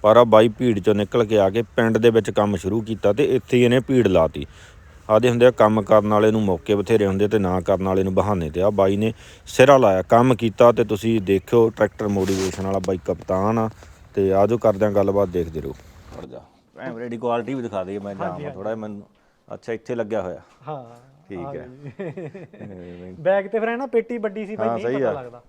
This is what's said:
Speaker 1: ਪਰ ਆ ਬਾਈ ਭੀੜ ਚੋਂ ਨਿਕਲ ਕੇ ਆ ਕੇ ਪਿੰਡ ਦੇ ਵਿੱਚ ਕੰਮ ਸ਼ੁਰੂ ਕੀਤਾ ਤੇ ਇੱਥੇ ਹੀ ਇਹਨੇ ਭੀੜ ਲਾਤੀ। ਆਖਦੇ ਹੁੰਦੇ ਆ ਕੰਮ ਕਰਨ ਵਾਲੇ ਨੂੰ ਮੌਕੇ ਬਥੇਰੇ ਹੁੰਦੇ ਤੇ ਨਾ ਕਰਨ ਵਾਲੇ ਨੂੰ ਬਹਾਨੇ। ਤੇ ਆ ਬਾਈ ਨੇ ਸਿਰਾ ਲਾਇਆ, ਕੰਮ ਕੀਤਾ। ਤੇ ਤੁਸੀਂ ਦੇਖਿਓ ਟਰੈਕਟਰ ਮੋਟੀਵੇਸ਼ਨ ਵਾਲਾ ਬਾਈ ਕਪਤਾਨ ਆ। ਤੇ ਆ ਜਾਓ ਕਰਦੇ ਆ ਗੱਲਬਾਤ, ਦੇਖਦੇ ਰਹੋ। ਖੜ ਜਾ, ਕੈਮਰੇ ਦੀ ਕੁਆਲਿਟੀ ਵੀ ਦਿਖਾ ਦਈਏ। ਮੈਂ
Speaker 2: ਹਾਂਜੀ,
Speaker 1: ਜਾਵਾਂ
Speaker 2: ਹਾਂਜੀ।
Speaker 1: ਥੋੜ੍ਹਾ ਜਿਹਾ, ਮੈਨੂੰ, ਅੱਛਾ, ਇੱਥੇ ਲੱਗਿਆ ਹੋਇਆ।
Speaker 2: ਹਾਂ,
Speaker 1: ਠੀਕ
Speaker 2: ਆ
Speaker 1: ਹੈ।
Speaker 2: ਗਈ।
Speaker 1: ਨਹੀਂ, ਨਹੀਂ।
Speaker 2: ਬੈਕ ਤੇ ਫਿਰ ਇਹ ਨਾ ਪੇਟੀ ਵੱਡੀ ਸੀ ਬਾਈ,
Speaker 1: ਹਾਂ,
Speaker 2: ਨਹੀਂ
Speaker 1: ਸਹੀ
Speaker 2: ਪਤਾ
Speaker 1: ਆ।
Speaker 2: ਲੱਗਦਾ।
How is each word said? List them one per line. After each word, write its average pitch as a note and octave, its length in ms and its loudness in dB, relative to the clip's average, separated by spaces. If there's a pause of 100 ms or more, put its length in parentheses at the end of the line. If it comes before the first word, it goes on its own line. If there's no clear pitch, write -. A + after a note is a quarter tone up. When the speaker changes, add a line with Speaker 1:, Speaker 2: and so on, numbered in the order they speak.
Speaker 1:
ਪਰ G#2+ 160 6
ਆ B2 60 10
ਬਾਈ A2 240 6
ਭੀੜ A2+ 320 0
ਚੋਂ G#2 160 2
ਨਿਕਲ G#2 300 0
ਕੇ G#2+ 140 2
ਆ F#2+ 100 4
ਕੇ A2 120 -2
ਪਿੰਡ A2+ 360 0
ਦੇ A#2 120 6
ਵਿੱਚ A2 200 2
ਕੰਮ G2+ 260 0
ਸ਼ੁਰੂ G2 260 -4
ਕੀਤਾ G#2 320 -2
ਤੇ B2+ 220 0
ਇੱਥੇ B2 220 0
ਹੀ B2 60 6
ਇਹਨੇ B2 160 4
ਭੀੜ B2 280 2
ਲਾਤੀ। D#2+ 380 2 (680)
ਆਖਦੇ A2 180 4
ਹੁੰਦੇ A#2+ 160 4
ਆ B2+ 60 8
ਕੰਮ A2 300 2
ਕਰਨ G#2 260 4
ਵਾਲੇ G#2+ 240 2
ਨੂੰ A2 100 0
ਮੌਕੇ G2 340 -2
ਬਥੇਰੇ G2+ 300 0
ਹੁੰਦੇ G2 220 0
ਤੇ G#2+ 120 0
ਨਾ F#2 220 0
ਕਰਨ F#2+ 260 -2
ਵਾਲੇ F#2+ 160 0
ਨੂੰ F#2+ 100 -2
ਬਹਾਨੇ। F#2 360 -2
ਤੇ E2+ 120 -6
ਆ G2+ 80 2
ਬਾਈ G2 280 0
ਨੇ A2 160 -2 (320)
ਸਿਰਾ C3+ 320 6
ਲਾਇਆ, G2 240 4
ਕੰਮ A#2+ 340 4
ਕੀਤਾ। A#2 360 4
ਤੇ A#2 120 0
ਤੁਸੀਂ A2 380 -2
ਦੇਖਿਓ G2 480 2
ਟਰੈਕਟਰ G#2+ 380 -4
ਮੋਟੀਵੇਸ਼ਨ F#2+ 580 -4
ਵਾਲਾ F#2+ 140 -4
ਬਾਈ F#2 260 -4
ਕਪਤਾਨ F#2+ 520 -2
ਆ। A2 120 -2 (460)
ਤੇ G2 180 0
ਆ G2+ 140 2
ਜਾਓ A#2 100 0
ਕਰਦੇ G#2+ 280 0
ਆ G#2 40 0
ਗੱਲਬਾਤ, G2 400 0
ਦੇਖਦੇ D#2+ 320 -6
ਰਹੋ। C#2 100 -10
ਖੜ - 540 -20
ਜਾ, B1 160 -20 (360)
ਕੈਮਰੇ A#2+ 320 -12
ਦੀ A#2 80 -10
ਕੁਆਲਿਟੀ A#2 360 -4
ਵੀ C3 80 -6
ਦਿਖਾ G2+ 220 -6
ਦਈਏ। G2 160 -8
ਮੈਂ G2+ 60 -12
Speaker 2:
ਹਾਂਜੀ, G2 140 -10
Speaker 1:
ਜਾਵਾਂ F#2 200 -8
Speaker 2:
ਹਾਂਜੀ। D3 100 -10
Speaker 1:
ਥੋੜ੍ਹਾ G#2+ 220 -10
ਜਿਹਾ, A2+ 100 -8
ਮੈਨੂੰ, G#2+ 200 -12 (520)
ਅੱਛਾ, A2+ 200 -12
ਇੱਥੇ A#2+ 220 -8
ਲੱਗਿਆ A2 260 -4
ਹੋਇਆ। F2+ 200 -10 (260)
Speaker 2:
ਹਾਂ, C#3 180 -12 (440)
Speaker 1:
ਠੀਕ C3+ 100 -12
Speaker 2:
ਆ E3+ 140 -12
Speaker 1:
ਹੈ। - 0 -
Speaker 2:
ਗਈ। C#3+ 520 -16 (600)
Speaker 1:
ਨਹੀਂ, F#2 360 -18
ਨਹੀਂ। F#2 120 -16
Speaker 2:
ਬੈਕ F#3+ 340 -2
ਤੇ A3 120 -4
ਫਿਰ G#3+ 100 -4
ਇਹ A#3 80 -6
ਨਾ C4+ 80 -8
ਪੇਟੀ A#3+ 320 -4
ਵੱਡੀ G#3 280 -8
ਸੀ G#3 100 -12
ਬਾਈ, G#3 120 -4
Speaker 1:
ਹਾਂ, A#2 80 -2
Speaker 2:
ਨਹੀਂ - 100 -8
Speaker 1:
ਸਹੀ B2+ 100 -2
Speaker 2:
ਪਤਾ C3 140 0
Speaker 1:
ਆ। - 40 -4
Speaker 2:
ਲੱਗਦਾ। A#2+ 360 -14